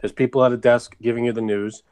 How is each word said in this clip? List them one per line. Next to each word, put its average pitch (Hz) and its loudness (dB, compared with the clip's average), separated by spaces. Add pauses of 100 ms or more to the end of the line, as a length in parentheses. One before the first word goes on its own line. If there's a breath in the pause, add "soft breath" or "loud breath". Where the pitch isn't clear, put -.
There's 104 -6
people 131 2
at 123 4
a 123 -2
desk 120 0
giving 117 -2
you 120 0
the 110 -6
news. 107 -4